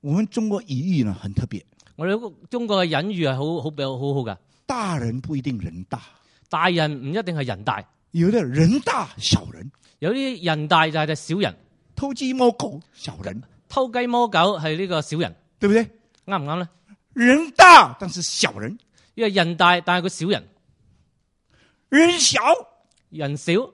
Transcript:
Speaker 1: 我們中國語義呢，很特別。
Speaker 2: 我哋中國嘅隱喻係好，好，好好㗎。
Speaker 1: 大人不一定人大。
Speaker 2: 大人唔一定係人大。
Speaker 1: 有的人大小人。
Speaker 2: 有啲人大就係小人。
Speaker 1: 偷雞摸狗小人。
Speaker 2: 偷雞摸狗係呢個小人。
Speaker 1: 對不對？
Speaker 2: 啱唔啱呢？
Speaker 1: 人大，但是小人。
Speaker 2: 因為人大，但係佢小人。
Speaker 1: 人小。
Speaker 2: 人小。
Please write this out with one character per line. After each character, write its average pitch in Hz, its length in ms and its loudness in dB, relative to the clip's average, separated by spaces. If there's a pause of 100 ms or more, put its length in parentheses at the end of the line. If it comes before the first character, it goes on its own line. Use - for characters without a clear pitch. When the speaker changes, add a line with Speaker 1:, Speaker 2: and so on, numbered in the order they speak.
Speaker 1:
我 143 100 -6
們 208 160 0
中 220 220 -4
國 196 120 -2
語 - 60 -20
義 143 380 0
呢， 98 120 -4
很 98 160 -12
特 104 120 -2
別。 101 180 -12 (320)
Speaker 2:
我 156 100 -8
哋 214 280 -4 (160)
中 240 180 -6
國 196 180 2
嘅 165 40 -4
隱 156 200 -2
喻 175 180 -2
係 135 40 0
好， 131 80 -4 (240)
好， 139 340 -6
好 139 160 -4
好 139 60 -2
㗎。 110 180 -6 (300)
Speaker 1:
大 208 320 -4
人 117 200 -4
不 151 160 -8
一 135 60 -4
定 123 160 -4
人 90 320 -10
大。 113 120 -10 (480)
Speaker 2:
大 170 200 2
人 160 220 0 (120)
唔 139 60 -8
一 190 140 -4
定 175 120 -6
係 143 100 -4
人 101 180 -6
大。 107 200 -4 (280)
Speaker 1:
有 170 180 2
的 220 140 2
人 160 380 4
大 226 360 -2
小 - 340 0
人。 - 200 -16 (280)
Speaker 2:
有 175 140 -2
啲 254 320 -6
人 151 220 -2
大 160 200 4
就 156 120 -2
係 151 160 -2
小 160 240 -6
人。 127 160 -2 (400)
Speaker 1:
偷 277 180 -6
雞 262 200 -4
摸 247 180 4
狗 139 280 -8 (140)
小 - 300 -14
人。 95 180 -10 (260)
Speaker 2:
偷 262 240 0
雞 247 140 -2
摸 240 220 0
狗 180 320 2
係 156 180 -4
呢 190 100 -4
個 165 140 -2
小 151 160 -8
人。 147 180 -4 (220)
Speaker 1:
對 202 100 0
不 202 60 4
對？ 226 100 4 (440)
Speaker 2:
啱 190 120 -4
唔 143 60 -6
啱 156 140 -4
呢？ 175 100 -8 (440)
Speaker 1:
人 262 440 4
大， 311 420 10
但 190 80 -8
是 170 140 -8
小 - 380 -4
人。 127 180 -8 (380)
Speaker 2:
因 226 80 -2
為 214 80 2
人 175 260 0
大， 180 240 4
但 180 180 0
係 170 60 -6
佢 190 40 -2
小 170 180 -6
人。 175 200 -2 (1400)
Speaker 1:
人 330 300 4
小。 - 200 2 (720)
Speaker 2:
人 147 260 -6
小。 165 180 -2 (200)